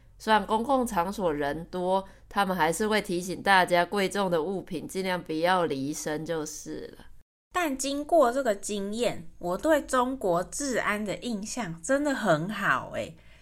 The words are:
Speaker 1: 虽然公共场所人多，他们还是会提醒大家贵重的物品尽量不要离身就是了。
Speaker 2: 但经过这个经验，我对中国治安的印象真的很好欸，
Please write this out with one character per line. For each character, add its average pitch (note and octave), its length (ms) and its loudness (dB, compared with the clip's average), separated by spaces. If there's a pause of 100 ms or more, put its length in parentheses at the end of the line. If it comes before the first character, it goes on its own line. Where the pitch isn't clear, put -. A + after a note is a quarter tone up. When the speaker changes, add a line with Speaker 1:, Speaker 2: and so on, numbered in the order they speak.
(180)
Speaker 1:
虽 A3 160 0
然 G3+ 100 4
公 G#3+ 200 0
共 C4 220 2
场 F#3+ 280 0
所 F#3 180 0
人 D3 340 -2
多， F#3 380 0 (240)
他 G3+ 160 0
们 F#3+ 140 0
还 E3 160 4
是 G#3+ 140 0
会 G#3 120 4
提 F#3 220 -2
醒 F3+ 220 -6
大 F#3+ 200 8
家 F3 220 4
贵 F#3+ 240 0
重 F#3+ 220 0
的 E3 100 4
物 F#3+ 220 -4
品 D3 240 -8
尽 F#3 160 -6
量 F#3 180 -2
不 - 100 -10
要 E3+ 340 4
离 C#3+ 280 -2
身 D#3 320 -4
就 D#3+ 180 -2
是 - 540 -10
了。 - 80 -20 (480)
Speaker 2:
但 D#4 240 0
经 C#4 260 -2
过 D4 280 6
这 C4+ 100 -2
个 A3+ 140 0
经 G3+ 400 -6
验， G3 420 -4
我 F3 180 -4
对 D4+ 280 2
中 C4 340 0
国 F#3 260 0
治 B3+ 340 -4
安 G#3 280 -2
的 F#3 120 -4
印 G#3+ 280 -6
象 G3+ 380 -8
真 C#4 200 0
的 C#4+ 120 0
很 F3+ 340 2
好 E3 460 -2
欸， A2+ 200 -6 (260)